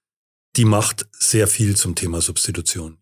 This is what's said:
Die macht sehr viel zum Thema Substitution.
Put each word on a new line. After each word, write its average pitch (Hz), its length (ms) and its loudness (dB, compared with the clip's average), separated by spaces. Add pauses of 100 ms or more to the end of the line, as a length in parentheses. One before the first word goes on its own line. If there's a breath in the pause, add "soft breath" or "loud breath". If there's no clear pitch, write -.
(560)
Die 123 80 4
macht 107 480 2
sehr - 340 2
viel 101 300 2
zum 90 180 -2
Thema 82 280 -4
Substitution. 82 800 -4